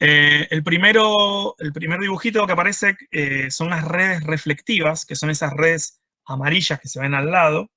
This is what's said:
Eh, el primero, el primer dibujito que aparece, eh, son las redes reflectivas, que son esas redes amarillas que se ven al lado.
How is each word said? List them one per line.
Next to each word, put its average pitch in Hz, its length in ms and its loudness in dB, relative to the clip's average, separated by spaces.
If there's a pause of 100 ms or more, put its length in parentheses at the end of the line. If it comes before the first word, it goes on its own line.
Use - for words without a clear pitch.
Eh, 147 500 4
el 160 120 -2
primero, 202 960 2
el 151 140 -8
primer 165 280 -6
dibujito 202 460 -2
que 185 60 0
aparece, 190 440 0 (140)
eh, 139 400 -2
son 165 200 -4
las 165 140 -2
redes 175 380 0
reflectivas, 156 800 -2
que 160 120 -10
son 151 140 -2
esas 151 220 -2
redes 156 480 0 (240)
amarillas 143 560 -2
que - 80 -16
se 135 120 -10
ven 139 140 -2
al 139 160 0
lado. 170 460 2